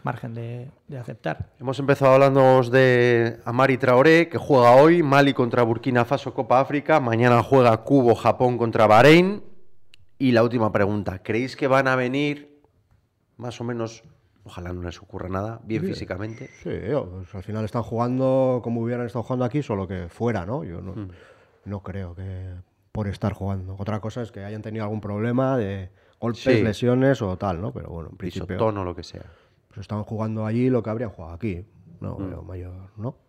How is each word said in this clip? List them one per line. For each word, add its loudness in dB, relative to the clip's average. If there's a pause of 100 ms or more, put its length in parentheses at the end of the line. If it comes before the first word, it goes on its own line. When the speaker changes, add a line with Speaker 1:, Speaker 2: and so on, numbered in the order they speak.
Speaker 1:
margen -10
de, -14 (180)
de -16
aceptar. -10 (120)
Speaker 2:
Hemos -8
empezado 4
hablándoos 6
de 4
Amari 0
Traoré, 6
que -6
juega 6
hoy, 8
Mali 4
contra 0
Burkina 0
Faso, -4
Copa 2
África, 0
mañana 4
juega 6
Cubo, 4
Japón 0
contra 2
Bahrein. 6 (800)
Y 2
la 4
última 0
pregunta, -2
¿creéis -4
que -4
van 2
a 0
venir -6 (760)
más -14
o -10
menos, -8 (400)
ojalá -14
no -10
les -12
ocurra -12
nada, -8
bien -6
Speaker 3:
Sí. -6
Speaker 2:
físicamente? -10 (100)
Speaker 3:
Sí, -12 (180)
yo, -6
pues, -18
al -14
final -8
están -6
jugando -2
como -6
hubieran -6
estado -8
jugando -4
aquí, -4
solo -4
que -10
fuera, -4
¿no? -8
Yo -12
no, -14
Speaker 2:
Mm. -12 (560)
Speaker 3:
no -10
creo -12
que -12 (400)
por -6
estar -4
jugando. -8
Otra -6
cosa -10
es -12
que -16
hayan -12
tenido -8
algún -8
problema -2
de -6 (300)
golpes, -8
Speaker 2:
Sí. 4
Speaker 3:
lesiones 0
o -4
tal, -4
¿no? -10
Pero -14
bueno, -14
en -20
principio -10
Speaker 2:
Pisotón -2
o -6
lo -8
que -16
sea. -18 (440)
Speaker 3:
pues -20
estaban -8
jugando -6
allí 0
lo 0
que -10
habrían -6
jugado -16
aquí. -8 (340)
No -10
Speaker 2:
Mm. -10
Speaker 3:
veo -14
mayor, -14 (240)
¿no? -12 (120)